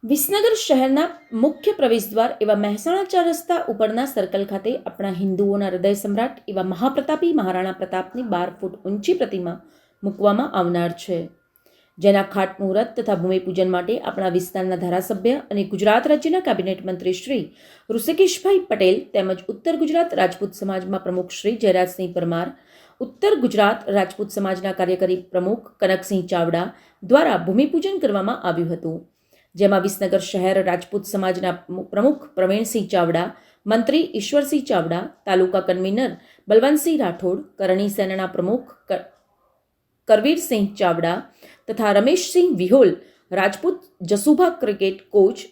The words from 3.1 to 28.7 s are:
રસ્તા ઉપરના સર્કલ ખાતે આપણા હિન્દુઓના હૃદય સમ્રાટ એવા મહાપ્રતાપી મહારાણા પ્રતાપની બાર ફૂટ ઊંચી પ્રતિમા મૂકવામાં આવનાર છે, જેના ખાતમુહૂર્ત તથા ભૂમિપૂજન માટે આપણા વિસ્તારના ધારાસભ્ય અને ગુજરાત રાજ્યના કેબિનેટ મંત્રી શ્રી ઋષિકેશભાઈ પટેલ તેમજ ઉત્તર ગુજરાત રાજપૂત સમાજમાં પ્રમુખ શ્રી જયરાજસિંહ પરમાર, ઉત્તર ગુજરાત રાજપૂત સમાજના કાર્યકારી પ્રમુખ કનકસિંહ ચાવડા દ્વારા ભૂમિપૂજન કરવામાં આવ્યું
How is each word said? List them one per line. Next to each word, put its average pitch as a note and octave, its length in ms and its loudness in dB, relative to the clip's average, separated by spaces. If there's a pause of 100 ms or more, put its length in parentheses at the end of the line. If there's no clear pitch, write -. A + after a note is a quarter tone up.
રસ્તા E4 400 -2
ઉપરના A3 360 0
સર્કલ G3+ 400 -2
ખાતે G3 280 -4 (140)
આપણા - 260 -6
હિન્દુઓના G3 540 0
હૃદય F#3 280 0
સમ્રાટ A3 540 -4
એવા G3 140 -4
મહાપ્રતાપી C4+ 720 0
મહારાણા F#3 400 0
પ્રતાપની F#3 500 -6
બાર F3+ 280 -2
ફૂટ F3+ 240 -10 (100)
ઊંચી G3+ 300 -2
પ્રતિમા F#3 400 -4 (480)
મૂકવામાં G3+ 500 2
આવનાર F3 400 0
છે, E3+ 360 -6 (680)
જેના G3 240 4
ખાતમુહૂર્ત G3 760 -2
તથા G#3 140 0
ભૂમિપૂજન F#3 560 0
માટે F3+ 280 -2
આપણા - 300 -4
વિસ્તારના F3+ 480 -2
ધારાસભ્ય F#3 640 -2 (100)
અને G3+ 140 -2
ગુજરાત G#3 420 2
રાજ્યના D#4 340 2
કેબિનેટ F#3+ 460 -2
મંત્રી F#3 260 -4
શ્રી F3+ 440 -6 (340)
ઋષિકેશભાઈ F4 680 2
પટેલ G3+ 420 2 (120)
તેમજ F#3+ 260 0 (100)
ઉત્તર D#4+ 280 -2
ગુજરાત D#4+ 380 0
રાજપૂત G3 380 -2
સમાજમાં F#3+ 500 -6
પ્રમુખ F3+ 280 -4
શ્રી A3+ 260 -4
જયરાજસિંહ F3+ 580 0
પરમાર, E3+ 380 -2 (480)
ઉત્તર G4+ 340 0
ગુજરાત A3 560 2
રાજપૂત G3 380 -2
સમાજના F#3+ 440 -4
કાર્યકારી F#3 440 0
પ્રમુખ F#3 640 -4
કનકસિંહ F#3 460 0
ચાવડા E3+ 420 0 (340)
દ્વારા A#3+ 360 4
ભૂમિપૂજન D4 600 0
કરવામાં G#3 440 -2
આવ્યું E3+ 300 -2